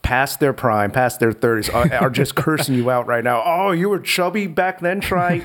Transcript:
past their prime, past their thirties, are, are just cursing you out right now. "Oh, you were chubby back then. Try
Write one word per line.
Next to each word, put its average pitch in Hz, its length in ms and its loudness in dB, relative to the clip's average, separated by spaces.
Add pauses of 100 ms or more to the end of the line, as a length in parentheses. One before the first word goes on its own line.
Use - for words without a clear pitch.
past 131 380 0
their 143 120 2
prime, 107 400 0
past 127 280 0
their 117 120 2
thirties, 113 380 0
are, 120 240 2
are 127 160 2
just 131 260 -2
cursing 147 400 0
you 123 160 0
out 123 160 0
right 120 160 0
now. 120 220 0
"Oh, 180 260 2
you 175 160 0
were 202 120 0
chubby 185 480 -2
back 185 340 -2
then. 180 180 -2
Try 175 460 0